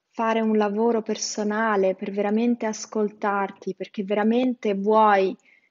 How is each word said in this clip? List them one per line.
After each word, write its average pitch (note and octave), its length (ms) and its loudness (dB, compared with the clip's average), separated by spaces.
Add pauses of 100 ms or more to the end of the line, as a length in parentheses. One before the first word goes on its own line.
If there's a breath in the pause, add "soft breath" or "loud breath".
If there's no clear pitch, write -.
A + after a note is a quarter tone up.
(140)
fare A3+ 280 0
un A3 160 2
lavoro G#3+ 440 0
personale, G#3 920 -2
per G3+ 160 -8
veramente A3 560 0
ascoltarti, G3+ 1040 -4
perché - 300 -10
veramente A3 720 0
vuoi G3+ 600 4 (360 soft breath)